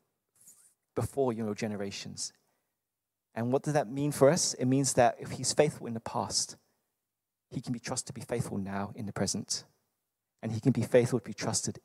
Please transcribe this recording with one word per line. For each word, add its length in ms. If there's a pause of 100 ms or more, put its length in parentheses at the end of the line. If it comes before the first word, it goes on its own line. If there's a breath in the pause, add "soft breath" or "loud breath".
(920)
before 380
your 240
generations. 760 (1000)
And 200
what 100
does 100
that 160
mean 220
for 180
us? 260
It 100
means 280
that 260
if 120
he's 220
faithful 340
in 60
the 80
past, 560 (920)
he 120
can 120
be 60
trusted 280
to 60
be 80
faithful 360
now 380
in 100
the 80
present, 500 (800)
and 100
he 80
can 120
be 120
faithful 360
to 60
be 80
trusted 520